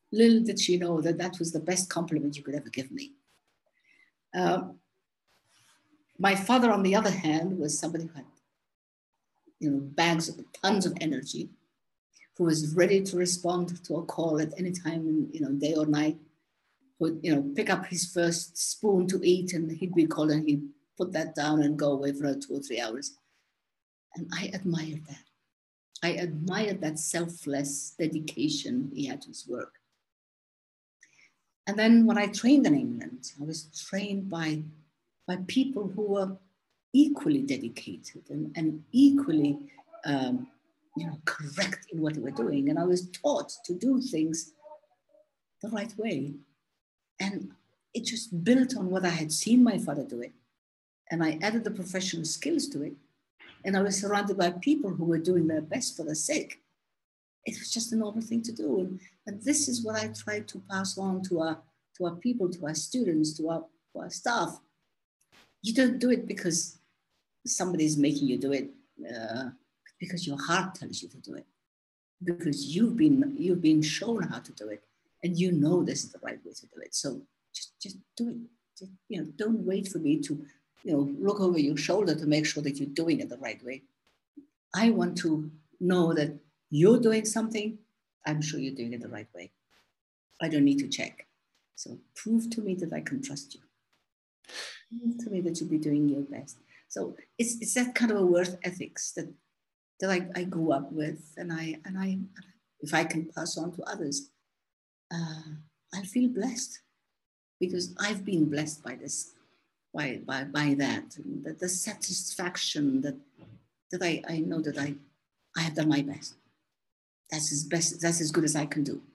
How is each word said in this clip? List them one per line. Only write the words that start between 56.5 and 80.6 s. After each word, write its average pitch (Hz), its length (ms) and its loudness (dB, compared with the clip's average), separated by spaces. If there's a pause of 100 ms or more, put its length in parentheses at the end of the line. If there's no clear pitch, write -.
It - 140 -6
was - 120 -10
just 226 200 -4
a 233 40 0
normal 220 260 -2
thing 233 220 -2
to - 80 -8
do. 294 280 0
And, 185 200 -4 (280)
and 202 160 -10
this 285 240 2
is 240 160 -2
what 214 120 -4
I 220 120 -2
try 214 320 -6
to 208 220 -12 (100)
pass 190 260 -2
on 190 260 -2
to 165 180 0
our, 160 160 -2 (400)
to 180 80 -2
our 170 100 -4
people, 240 340 0
to - 160 -8
our 151 80 -2
students, 160 640 0
to 160 120 -2
our, 165 140 -4 (300)
to - 60 -10
our 180 100 -10
staff. 190 500 -2 (1000)
You 220 120 -2
don't 254 260 4
do 247 100 4
it 226 180 2
because 180 500 -2 (680)
somebody's 156 520 0
making 143 300 4
you 123 100 0
do 139 160 0
it, 139 160 -2 (360)
uh, 117 440 -8 (500)
because 180 260 -8
your 143 160 -6
heart 185 340 0
tells - 260 -10
you - 80 -14
to - 80 -20
do - 180 -14
it, - 100 -14 (800)
because 170 500 -2
you've 220 220 4
been, 143 420 6
you've 175 240 2
been 156 200 8
shown 202 420 0
how 117 160 -6
to - 140 -16
do 107 160 -12
it, 104 140 -12 (400)
and 170 140 0
you 180 140 4
know 160 320 4
this - 200 -2
is - 80 -14
the - 120 -18
right - 220 -10
way - 80 -18
to - 140 -20
do - 140 -20
it. - 140 -10
So 131 260 -6 (320)
just, - 280 -14
just 190 160 -14 (180)
do 240 140 -4
it. 233 80 -8 (400)
Just, 190 140 -18 (180)
you 185 120 -6
know, - 140 -8
don't 214 300 0
wait 190 240 -2
for 165 100 -6
me 151 220 2
to, 143 240 -6 (380)